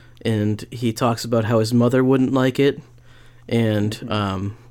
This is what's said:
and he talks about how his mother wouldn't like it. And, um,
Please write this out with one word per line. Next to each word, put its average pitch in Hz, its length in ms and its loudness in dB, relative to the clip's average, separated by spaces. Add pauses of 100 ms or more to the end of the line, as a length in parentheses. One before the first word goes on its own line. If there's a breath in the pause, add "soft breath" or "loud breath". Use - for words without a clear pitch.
(220 soft breath)
and 107 480 -2
he 120 240 -4
talks 117 320 -2
about 117 200 0
how 117 120 2
his 110 160 0
mother 123 300 4
wouldn't 127 300 2
like 131 260 0
it. 143 200 2 (720 soft breath)
And, 107 600 0
um, 101 440 -4 (160 loud breath)